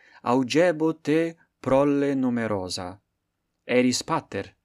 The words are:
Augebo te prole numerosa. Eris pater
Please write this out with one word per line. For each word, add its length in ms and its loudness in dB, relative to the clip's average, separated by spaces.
Augebo 680 2
te 440 -2
prole 540 2
numerosa. 840 -4
Eris 360 2
pater 520 -6